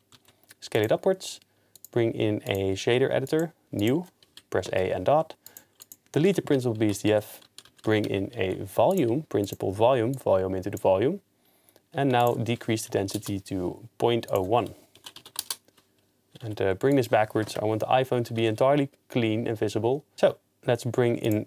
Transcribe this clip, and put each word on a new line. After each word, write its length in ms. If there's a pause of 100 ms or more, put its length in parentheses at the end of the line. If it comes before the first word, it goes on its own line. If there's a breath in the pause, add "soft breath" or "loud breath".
(600)
scale 220
it 100
upwards, 480 (500)
bring 220
in 340
a 260
shader 380
editor, 420 (180)
new, 360 (420)
press 240
A 200
and 120
dot, 300 (800 loud breath)
delete 240
the 60
principal 320
B 140
S 140
D 100
F, 280 (420)
bring 240
in 280
a 200 (100)
volume, 640
principal 440
volume, 420
volume 400
into 160
the 80
volume, 420 (720 soft breath)
and 180
now 220
decrease 520
the 60
density 500
to 380 (200)
point 320
oh 100
one. 340 (1700)
And, 220
uh, 120
bring 220
this 120
backwards. 500
I 80
want 140
the 60
iPhone 380
to 80
be 140
entirely 420 (220)
clean 360
and 120
visible. 440 (140)
So 220 (280)
let's 180
bring 340
in 280